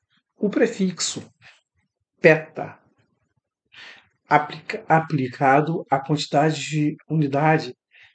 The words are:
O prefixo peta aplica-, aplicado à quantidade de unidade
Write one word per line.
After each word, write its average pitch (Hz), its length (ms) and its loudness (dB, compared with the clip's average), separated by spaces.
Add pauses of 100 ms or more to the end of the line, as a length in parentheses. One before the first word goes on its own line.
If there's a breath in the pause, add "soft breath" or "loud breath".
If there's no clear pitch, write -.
(360)
O 208 140 -2
prefixo - 840 -4 (880 soft breath)
peta - 640 2 (1500 loud breath)
aplica-, - 600 -2
aplicado 147 1040 0
à 139 80 0
quantidade 151 600 0
de 151 360 -4 (120)
unidade 147 680 0 (380 soft breath)